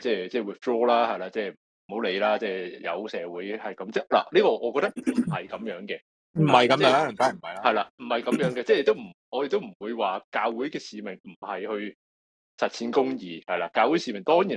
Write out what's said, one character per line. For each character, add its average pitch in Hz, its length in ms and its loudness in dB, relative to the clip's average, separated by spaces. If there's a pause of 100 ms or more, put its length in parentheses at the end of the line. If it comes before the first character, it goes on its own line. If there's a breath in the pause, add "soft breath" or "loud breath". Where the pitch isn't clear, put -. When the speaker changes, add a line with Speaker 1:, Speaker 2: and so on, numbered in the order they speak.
Speaker 1:
即 123 80 0
係， 92 180 -2
即 120 120 -2
係 107 40 -2
withdraw 117 420 -2
啦， 117 280 4
係 92 40 -6
啦， 92 120 -8
即 113 100 -6
係 95 140 -4 (340)
唔 101 60 -10
好 110 60 -4
理 98 180 -2
啦， 104 200 2
即 110 80 -4
係 92 340 -6
有 92 280 -6
社 87 220 -8
會 98 280 -8
係 98 180 -10
咁。 95 160 -10
即 - 80 0
係， - 80 -8
嗱， - 260 0
呢 - 60 6
個 247 100 6
我 117 220 -2
覺 143 80 0
得 202 80 0
唔 - 260 -4 (160)
係 92 180 -6
咁 92 140 -10
樣 95 240 -8
嘅。 85 140 -8 (380)
Speaker 2:
唔 156 60 6
係 123 240 8
咁 131 80 6
樣， 131 160 6
Speaker 1:
啊， 147 160 4
即 110 60 -6
係 - 20 -20
Speaker 2:
梗 123 120 4
係 117 60 0
唔 85 60 -16
係 85 140 -10
啦。 98 100 -12
Speaker 1:
係 117 80 4
啦， 101 240 0
唔 127 80 -16
係 120 180 -2
咁 117 140 0
樣 135 160 2
嘅， 123 120 -4
即 - 100 4
係 143 100 2
都 110 100 4
唔， 98 180 -14 (180)
我 131 140 -2
哋 139 40 -4
都 196 120 0
唔 - 180 -12
會 110 160 -6
話 101 360 -2
教 113 220 0
會 127 160 -4
嘅 151 100 -8
使 - 220 -14
命 101 140 -10
唔 92 260 -20
係 95 200 -8
去 104 360 -8 (640)
實 208 100 0
踐 120 220 -6
公 131 260 2
義， 87 300 -10
係 90 100 -2
啦， 85 160 -2
教 117 160 4
會 160 80 2
使 135 160 -4
命 101 100 -8
當 156 200 4
然 202 140 0